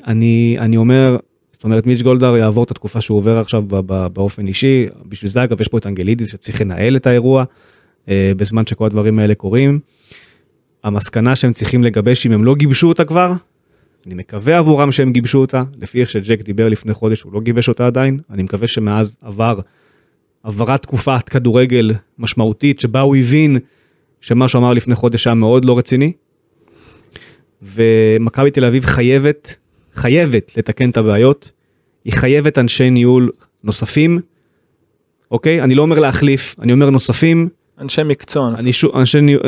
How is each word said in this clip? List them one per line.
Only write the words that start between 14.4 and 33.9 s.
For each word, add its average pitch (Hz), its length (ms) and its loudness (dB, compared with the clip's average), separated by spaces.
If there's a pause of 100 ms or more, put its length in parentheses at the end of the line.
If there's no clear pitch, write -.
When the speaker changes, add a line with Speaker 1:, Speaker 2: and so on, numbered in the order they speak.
Speaker 1:
עבורם 147 340 4
שהם 131 200 0
גיבשו 120 260 2
אותה, 131 240 0 (180)
לפי 113 200 -6
איך 123 100 0
שג'ק 107 320 -4
דיבר 104 260 0
לפני 110 240 -4
חודש, 110 300 -2
הוא 95 100 -20
לא 104 80 -4
גיבש 117 280 -2
אותה 123 180 0
עדיין, 131 320 0 (120)
אני 101 120 -6
מקווה 98 240 -4
שמאז 107 560 -2
עבר, 110 380 -4 (840)
עברה 113 360 -4
תקופת 127 500 -4
כדורגל 123 640 2 (280)
משמעותית, 117 600 -2
שבה 123 200 -2
הוא 139 160 2
הבין 135 420 2 (600)
שמה 123 280 0
שהוא 123 120 0
אמר 123 120 2
לפני 123 220 0
חודש 117 320 -2
היה 117 80 2
מאוד 117 300 2
לא 123 140 2
רציני, 135 340 0 (1500)
ומכבי 113 880 0
תל 139 140 0
אביב 127 200 0
חייבת, 135 720 0 (380)
חייבת 131 600 0
לתקן 117 340 -2
את 113 60 -2
הבעיות, 113 540 2 (540)
היא - 80 -8
חייבת 143 460 0
אנשי 127 320 2
ניהול 123 400 4 (340)
נוספים, 156 560 -2 (1120)